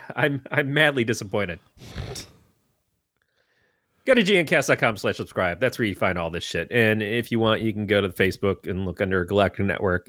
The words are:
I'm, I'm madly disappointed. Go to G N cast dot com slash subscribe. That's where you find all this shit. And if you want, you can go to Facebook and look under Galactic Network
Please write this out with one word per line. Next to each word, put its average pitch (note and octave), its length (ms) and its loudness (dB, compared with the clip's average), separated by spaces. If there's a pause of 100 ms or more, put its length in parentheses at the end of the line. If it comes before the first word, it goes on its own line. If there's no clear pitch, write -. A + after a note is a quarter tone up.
(160)
I'm, C3+ 360 0
I'm C#3+ 220 -2
madly C#3+ 320 2
disappointed. G2+ 540 -4 (2500)
Go C4 100 4
to A#3 80 4
G G3 140 4
N E3+ 100 4
cast D3 200 2
dot C3+ 120 4
com A2+ 180 2
slash G#2 200 -2
subscribe. F#2 420 -2
That's B2+ 180 -2
where B2+ 100 0
you G2 80 -2
find F#2 220 0
all E2 140 -4
this E2 120 -6
shit. - 280 -6
And A2 320 2
if A2+ 280 -4
you A#2 80 0
want, A2 220 2
you A2 120 -2
can G#2 120 -4
go G2+ 160 2
to G2 80 0
Facebook F#2+ 580 -2
and F2+ 180 -4
look F2 160 -8
under F#2+ 240 0
Galactic G2 400 2
Network F2+ 440 -2